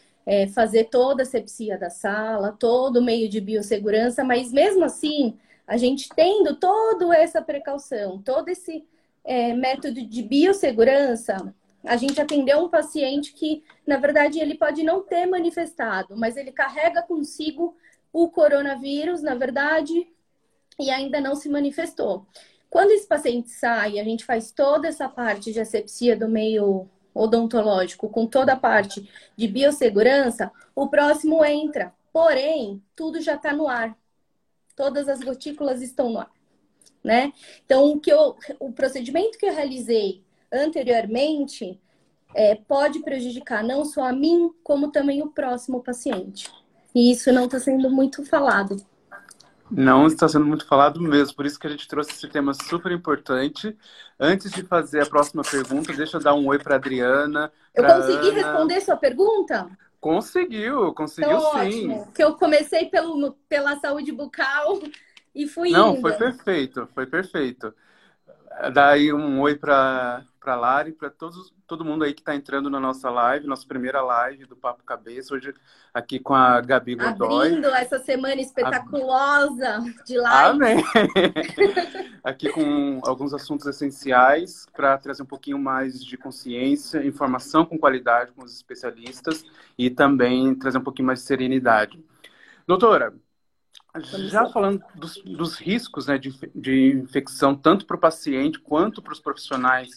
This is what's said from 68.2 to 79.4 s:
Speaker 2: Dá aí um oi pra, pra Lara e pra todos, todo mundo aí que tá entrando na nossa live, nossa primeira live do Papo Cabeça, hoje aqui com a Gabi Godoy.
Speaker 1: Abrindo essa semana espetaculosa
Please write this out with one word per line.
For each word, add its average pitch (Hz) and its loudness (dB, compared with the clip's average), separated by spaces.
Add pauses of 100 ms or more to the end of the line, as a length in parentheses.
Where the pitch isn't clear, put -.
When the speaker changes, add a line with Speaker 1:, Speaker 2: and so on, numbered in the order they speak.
Speaker 2:
Dá 143 6
aí 147 4
um 147 -2
oi 147 2
pra, 131 0 (140)
pra 131 -6
Lara 131 0
e 156 -12
pra 147 -12
todos, 170 -18 (120)
todo 165 -10
mundo 156 -4
aí 147 -2
que - -20
tá 151 -6
entrando 139 -6
na 139 -6
nossa 131 -6
live, 123 0
nossa 135 -8
primeira 131 -4
live 127 -2
do 127 -20
Papo 123 -10
Cabeça, 120 -12
hoje 135 -10 (380)
aqui 123 -8
com 139 -2
a 127 6
Gabi 123 0
Godoy. 233 0
Speaker 1:
Abrindo 302 0
essa 254 0
semana 262 -4
espetaculosa 262 -2 (240)